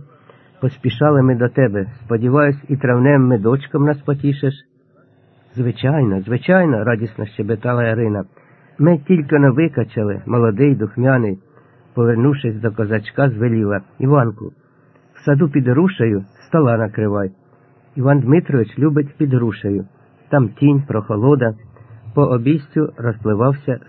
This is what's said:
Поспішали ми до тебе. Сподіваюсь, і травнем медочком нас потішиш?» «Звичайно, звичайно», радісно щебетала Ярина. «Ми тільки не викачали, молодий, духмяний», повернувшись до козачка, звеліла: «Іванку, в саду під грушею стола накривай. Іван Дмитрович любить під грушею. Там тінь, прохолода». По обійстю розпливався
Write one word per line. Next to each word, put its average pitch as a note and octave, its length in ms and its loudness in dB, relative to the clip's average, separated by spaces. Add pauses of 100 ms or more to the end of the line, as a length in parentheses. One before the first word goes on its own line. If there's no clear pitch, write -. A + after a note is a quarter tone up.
(600)
Поспішали C3 600 0
ми C3 120 4
до A#2+ 140 0
тебе. G#2 380 0 (180)
Сподіваюсь, C#3 640 0
і C3+ 80 -2
травнем C3 500 2
медочком B2+ 580 0
нас D3 140 0
потішиш?» C#3 560 -4 (1000)
«Звичайно, B2 680 0
звичайно», B2 640 0
радісно A2 420 -4
щебетала A#2 580 -4
Ярина. A2 400 -2 (540)
«Ми D#3+ 200 4
тільки D3+ 400 0
не C#3 120 6
викачали, G#2+ 760 -2
молодий, A#2 480 2
духмяний», A2 640 0 (560)
повернувшись A#2 680 0
до A2+ 120 -4
козачка, A2 580 -2
звеліла: A2 500 -2 (180)
«Іванку, B2 540 0 (640)
в - 100 -20
саду D3 240 2
під C#3 200 0
грушею B2 560 0 (240)
стола C3 280 2
накривай. G#2+ 540 -2 (680)
Іван C#3 240 2
Дмитрович C3 580 0
любить C#3+ 400 -2
під C#3 160 0
грушею. G2+ 500 -2 (460)
Там C3+ 180 2
тінь, C#3 340 2
прохолода». A2+ 720 0 (600)
По C#3+ 80 2
обійстю C#3 760 -2
розпливався A#2 920 -2